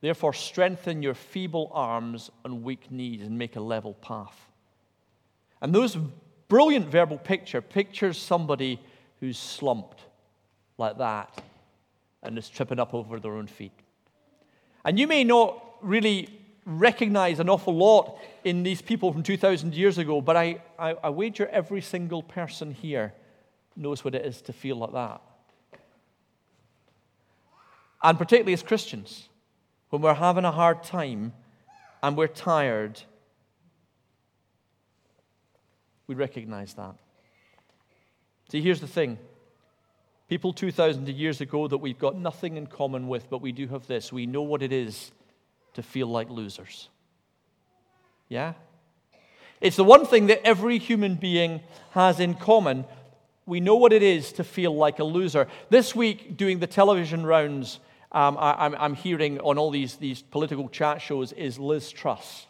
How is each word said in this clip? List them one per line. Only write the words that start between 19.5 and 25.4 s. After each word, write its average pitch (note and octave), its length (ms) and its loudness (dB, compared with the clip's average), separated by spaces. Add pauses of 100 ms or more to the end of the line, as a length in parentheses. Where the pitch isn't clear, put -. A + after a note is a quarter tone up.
years F3+ 240 2
ago, D3+ 220 -2
but D#3+ 160 4
I, E3+ 260 0 (160)
I, E3 160 -4 (100)
I D#3 60 -2
wager G3+ 380 -4
every G3 320 -4
single F3 420 -8
person D#3+ 500 -12
here B2 400 -6 (640)
knows C#3+ 280 -8
what C3 100 -6
it C3 100 -6
is B2+ 180 -10
to - 100 -16
feel C3 240 -8
like C3+ 160 -8
that. A#2+ 280 -8 (2750)